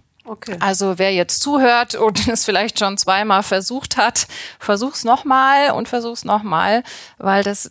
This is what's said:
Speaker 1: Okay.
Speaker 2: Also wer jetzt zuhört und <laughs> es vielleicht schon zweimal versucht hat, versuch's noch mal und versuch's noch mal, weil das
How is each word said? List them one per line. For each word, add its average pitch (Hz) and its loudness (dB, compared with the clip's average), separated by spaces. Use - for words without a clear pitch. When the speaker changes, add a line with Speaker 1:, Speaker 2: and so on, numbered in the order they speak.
Speaker 1:
Okay. - -12
Speaker 2:
Also 190 0
wer 190 2
jetzt 175 0
zuhört 247 2
und 220 0
<laughs> - -
es 226 2
vielleicht 214 -2
schon 196 0
zweimal 196 2
versucht 196 -4
hat, 233 0
versuch's 214 -2
noch 233 2
mal 269 4
und - -4
versuch's 233 -6
noch 208 0
mal, 196 0
weil 196 2
das 196 -4